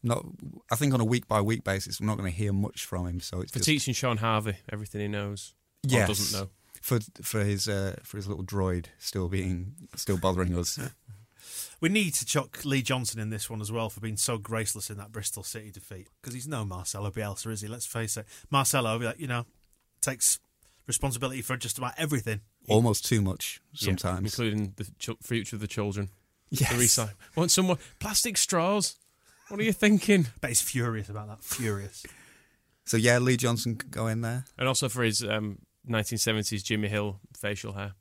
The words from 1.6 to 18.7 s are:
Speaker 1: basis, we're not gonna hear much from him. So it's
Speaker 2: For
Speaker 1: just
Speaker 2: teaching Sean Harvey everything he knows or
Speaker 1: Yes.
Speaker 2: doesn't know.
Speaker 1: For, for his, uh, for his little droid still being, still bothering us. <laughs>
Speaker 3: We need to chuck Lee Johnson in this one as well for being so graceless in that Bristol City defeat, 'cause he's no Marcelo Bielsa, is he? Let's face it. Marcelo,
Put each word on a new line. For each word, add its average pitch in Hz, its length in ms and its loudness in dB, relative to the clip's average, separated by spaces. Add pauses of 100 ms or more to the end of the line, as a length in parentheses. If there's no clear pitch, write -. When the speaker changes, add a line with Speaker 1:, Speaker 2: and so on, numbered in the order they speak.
Speaker 1:
basis, - 360 -2
we're 104 60 -2
not 107 100 0
gonna 95 140 -2
hear 101 220 -2
much 98 320 -2
from 90 220 -4
him. 87 140 -4
So 90 200 -8
it's - 120 -8
Speaker 2:
For - 60 -4
Speaker 1:
just - 80 2
Speaker 2:
teaching 139 280 2
Sean 120 240 0
Harvey 107 380 0 (140)
everything 104 300 -8
he 104 80 -2
knows 101 460 -6 (300)
or 135 60 2
Speaker 1:
Yes. 113 180 6
Speaker 2:
doesn't 101 320 0
know. 95 100 -8 (300)
Speaker 1:
For, 120 200 2 (220)
for 107 220 0
his, 101 240 2
uh, 98 340 0
for - 140 -12
his 98 100 -6
little 101 180 -4
droid 92 420 0 (120)
still 92 300 -2
being, 92 460 -2 (200)
still 95 240 0
bothering 90 380 2
us. 87 280 -2
<laughs> 127 40 -6 (920)
Speaker 3:
We 165 80 2
need 196 260 4
to - 120 -2
chuck - 380 -2
Lee 135 180 2
Johnson 120 380 -2
in 107 100 -4
this 107 180 -6
one 110 120 -8
as 104 100 -6
well 113 180 -2
for 104 120 -12
being 110 160 -4
so 120 200 0
graceless 107 540 -4
in 104 80 -10
that 104 140 -14
Bristol 104 320 -6
City 107 260 -10
defeat, 95 380 -16 (140)
'cause 123 120 -10
he's 127 140 -10
no 123 160 -4
Marcelo 98 480 -6
Bielsa, 107 400 -6
is 104 80 -6
he? 107 80 -8
Let's 117 180 -8
face 113 300 -4
it. 107 100 -10 (240)
Marcelo, 127 480 2